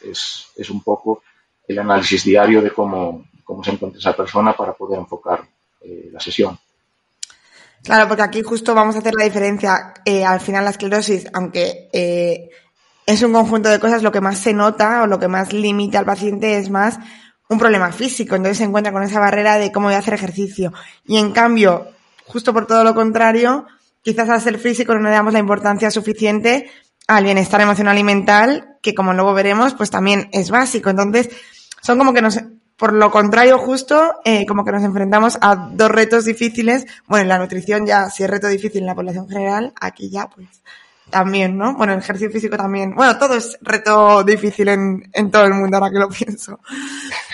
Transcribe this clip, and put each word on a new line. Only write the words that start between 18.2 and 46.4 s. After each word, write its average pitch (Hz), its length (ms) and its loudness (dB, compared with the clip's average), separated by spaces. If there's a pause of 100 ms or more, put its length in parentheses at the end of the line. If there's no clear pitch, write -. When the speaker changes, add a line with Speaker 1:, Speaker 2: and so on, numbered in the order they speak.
Speaker 2:
Entonces 190 220 -2
se 226 80 -2
encuentra 208 260 -2
con 196 120 -4
esa 202 160 -2
barrera 208 400 2
de 202 120 -2
cómo 202 160 -2
voy 202 80 2
a 202 40 0
hacer 208 160 -4
ejercicio. 190 580 -6 (320)
Y 220 120 0
en 208 140 0
cambio, 226 560 2 (380)
justo 233 280 -4
por 220 120 0
todo 226 180 4
lo 226 120 4
contrario, 226 720 2 (340)
quizás 226 280 -2
al 233 120 2
ser 220 180 -2
físico 233 360 -2
no 214 60 0
le 214 80 0
damos 214 240 2
la 220 60 2
importancia 202 520 0
suficiente 214 800 -2 (380)
al 208 160 4
bienestar 196 380 2
emocional 208 360 2
y 202 60 2
mental, 208 800 2
que 208 120 -2
como 190 200 0
luego 190 200 2
veremos, 202 400 2
pues 214 160 -4
también 196 440 0
es 185 160 -4
básico. 240 400 0
Entonces, 202 400 0 (520)
son 247 160 0
como 262 160 4
que 233 80 2
nos, 220 180 0 (360)
por 214 180 0
lo 214 180 6
contrario 226 460 6
justo, 269 580 0 (100)
eh, 214 200 2
como 202 200 -2
que 202 60 -4
nos 202 120 -2
enfrentamos 202 580 2
a 202 140 6
dos 185 340 0
retos 220 360 2
difíciles. 233 600 -2 (220)
Bueno, 208 160 2
en 185 60 0
la 185 100 2
nutrición 185 460 -4
ya, 202 240 2
si - 140 -6
es 190 60 -2
reto 202 180 -4
difícil 202 340 -4
en 185 60 -6
la 180 80 -6
población 180 340 -8
general, 202 500 -4
aquí 190 300 -10
ya, 202 180 -10
pues, 185 200 -20 (640)
también, 190 480 0
¿no? 220 180 -2
Bueno, 202 180 0
el 190 60 -2
ejercicio 202 300 -6
físico 214 280 -6
también. 196 360 -4
Bueno, 247 240 4
todo 262 180 0
es 226 260 -6
reto 214 640 4
difícil 202 420 0
en, 196 460 -2
en 202 180 -2
todo 208 140 6
el 196 80 4
mundo, 196 240 0
ahora 196 120 0
que 196 100 -2
lo 196 100 2
pienso. 202 500 -10 (760)